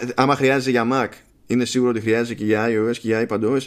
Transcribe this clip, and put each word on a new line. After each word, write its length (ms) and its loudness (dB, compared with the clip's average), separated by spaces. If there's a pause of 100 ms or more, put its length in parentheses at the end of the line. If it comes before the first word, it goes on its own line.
(140)
άμα 220 2
χρειάζεσαι 340 0
για 220 0
Mac, 160 0 (380)
είναι 180 0
σίγουρο 260 0
ότι 100 -2
χρειάζεσαι 340 0
και 100 -8
για 240 2
I 180 0
O 40 0
S 60 -4
και 120 -10
για 200 0
iPad 120 -2
O 160 0
S; 100 -4